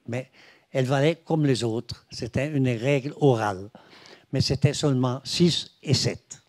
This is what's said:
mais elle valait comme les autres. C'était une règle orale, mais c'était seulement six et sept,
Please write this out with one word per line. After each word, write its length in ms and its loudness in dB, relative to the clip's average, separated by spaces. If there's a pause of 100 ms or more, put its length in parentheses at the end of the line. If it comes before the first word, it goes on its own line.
mais 200 -8 (440)
elle 120 2
valait 300 2
comme 300 0
les 180 2
autres. 480 -6
C'était 380 -4
une 180 2
règle 540 0
orale, 480 2 (640)
mais 80 0
c'était 320 0
seulement 500 0
six 580 0
et 120 0
sept, 560 -4